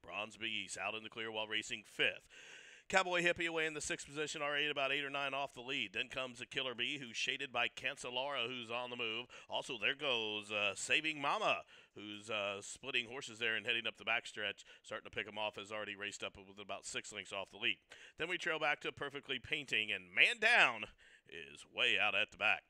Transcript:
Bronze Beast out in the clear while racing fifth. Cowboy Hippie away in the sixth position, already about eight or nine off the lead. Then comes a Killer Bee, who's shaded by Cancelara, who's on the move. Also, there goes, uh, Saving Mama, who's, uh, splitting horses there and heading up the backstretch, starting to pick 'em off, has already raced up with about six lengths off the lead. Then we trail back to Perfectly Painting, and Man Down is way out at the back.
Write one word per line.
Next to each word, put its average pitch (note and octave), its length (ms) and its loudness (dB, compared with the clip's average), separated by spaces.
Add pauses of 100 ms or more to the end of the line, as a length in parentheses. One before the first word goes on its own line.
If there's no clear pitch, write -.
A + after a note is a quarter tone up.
Bronze G2 360 -6
Beast G#2 400 -2
out G2+ 180 -2
in A2 80 -6
the G#2+ 60 -10
clear A2+ 200 -6
while G#2+ 180 -2
racing G#2+ 380 -2
fifth. - 440 0 (600)
Cowboy F3+ 340 4
Hippie F3 240 4
away E3 200 2
in D#3 60 -2
the D3 60 -4
sixth - 260 -4
position, D3 360 -4
already D3 260 2
about C#3 240 2
eight C#3+ 140 2
or C3+ 40 -4
nine C#3 240 0
off C#3 200 -2
the B2+ 80 -10
lead. B2 320 -2
Then A#2+ 160 -2
comes B2+ 320 -6
a A#2 40 -6
Killer C3 300 -2
Bee, B2+ 240 0
who's A2+ 160 -8
shaded C3+ 380 0
by A#2+ 160 4
Cancelara, C3 760 -2
who's A#2+ 220 -4
on B2 200 -4
the A#2+ 80 -6
move. A#2+ 300 -2 (220)
Also, A#2 300 -2
there A#2+ 160 2
goes, A2 560 0
uh, G#2 240 2
Saving D3+ 460 2
Mama, D3+ 380 4 (360)
who's, G#2 340 -8
uh, G2+ 320 0
splitting B2 460 -2
horses A#2+ 320 -10
there A2+ 160 4
and G#2 100 -2
heading A#2 220 0
up G#2+ 100 -6
the - 60 -12
backstretch, A2 600 -2 (180)
starting G#2+ 260 -8
to - 60 -14
pick G#2+ 100 -2
'em G#2 120 -10
off, G#2+ 180 -2
has G#2 160 -10
already G#2 240 -4
raced G2+ 260 -6
up G2+ 140 -6
with G2 240 -16
about G2 260 -8
six - 280 -6
lengths G2 180 -8
off G2 180 -6
the G2+ 80 -18
lead. G#2+ 200 2 (400)
Then D#3+ 100 -4
we F3 100 -2
trail D#3+ 220 0
back D3 220 4
to D#3 100 -2
Perfectly C3+ 480 -4
Painting, B2 500 0
and F#2 240 -4
Man G3+ 260 6
Down F3 440 6 (460)
is D2+ 360 -12
way A2 320 4
out G2 180 4
at G#2 160 2
the G2 60 -18
back. G2 320 2